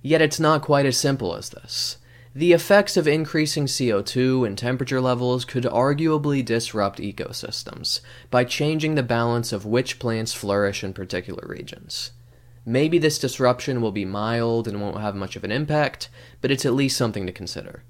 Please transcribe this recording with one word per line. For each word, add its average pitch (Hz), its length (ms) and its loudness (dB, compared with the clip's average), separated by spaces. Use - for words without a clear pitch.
Yet 156 180 4
it's 151 180 2
not 156 220 4
quite 143 240 4
as 131 120 2
simple 127 380 0
as - 140 -12
this. - 480 -8
The 170 180 6
effects 202 420 6
of 160 120 4
increasing 156 600 2
C 123 240 0
O 101 120 2
two 131 420 2
and 101 100 -4
temperature 127 460 -2
levels 123 420 0
could 123 200 -2
arguably 143 840 2
disrupt 110 540 -2
ecosystems - 1000 -8
by 127 140 4
changing 156 500 0
the 143 80 2
balance 120 500 0
of 101 140 -6
which 120 320 0
plants 113 340 -2
flourish 101 520 0
in 95 100 -6
particular 92 540 -8
regions. - 640 -12
Maybe 151 360 2
this 151 180 2
disruption 127 640 0
will 110 100 0
be 98 140 -4
mild 113 600 -2
and 101 120 -6
won't 104 220 -6
have 104 140 -4
much 98 200 -6
of - 80 -10
an 101 80 -4
impact, 147 580 -2
but 135 100 0
it's 135 140 0
at 127 100 4
least 135 200 2
something 107 300 -2
to 90 80 -6
consider. - 560 -12